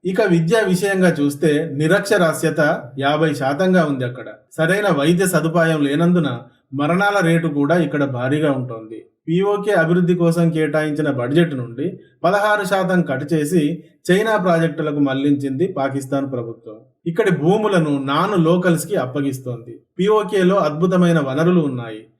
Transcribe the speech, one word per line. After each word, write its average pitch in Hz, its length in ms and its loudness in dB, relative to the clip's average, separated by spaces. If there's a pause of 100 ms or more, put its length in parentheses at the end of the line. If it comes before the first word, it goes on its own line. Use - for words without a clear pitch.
(120)
ఇక 185 100 0 (120)
విద్యా 170 280 2 (100)
విషయంగా 185 380 2 (100)
చూస్తే 143 320 0 (280)
నిరక్షరాస్యత 165 800 2 (420)
యాభై 151 260 2 (120)
శాతంగా 180 480 2
ఉంది 131 200 -4
అక్కడ. 117 180 -12 (300)
సరైన 190 300 0 (120)
వైద్య 175 340 2
సదుపాయం 160 540 2
లేనందున 165 420 2 (500)
మరణాల 196 380 0 (100)
రేటు 165 300 2
కూడా 143 180 2 (100)
ఇక్కడ 143 180 -2 (120)
భారీగా 143 440 -2
ఉంటోంది. 113 400 -12 (280)
పీఓకే 202 460 0 (100)
అభివృద్ధి 175 400 2
కోసం 170 220 2 (100)
కేటాయించిన 151 640 -2
బడ్జెట్ 147 420 2
నుండి 120 240 -8 (400)
పదహారు 202 460 2
శాతం 185 280 0 (120)
కట్ 143 220 -4
చేసి 151 300 0 (460)
చైనా 214 240 2 (120)
ప్రాజెక్టులకు 156 640 0
మళ్లించింది 139 580 -2 (100)
పాకిస్తాన్ 135 560 -4
ప్రభుత్వం. 117 460 -10 (320)
ఇక్కడి 196 200 2 (120)
భూములను 185 500 2 (180)
నాన్ 185 240 0 (140)
లోకల్స్ 175 400 2
కి - 160 -2
అప్పగిస్తోంది. 127 680 -8 (240)
పీఓకేలో 196 580 2 (120)
అద్భుతమైన 170 500 2 (100)
వనరులు 165 400 2
ఉన్నాయి. 113 340 -10 (160)